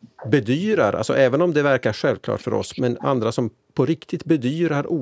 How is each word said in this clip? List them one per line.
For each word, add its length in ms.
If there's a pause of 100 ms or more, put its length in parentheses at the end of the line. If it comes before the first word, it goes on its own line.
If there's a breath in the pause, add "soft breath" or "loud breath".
(300)
bedyrar, 640
alltså 240
även 260
om 120
det 80
verkar 300
självklart 480
för 140
oss, 240
men 220
andra 320
som 180 (240)
på 120
riktigt 380
bedyrar 760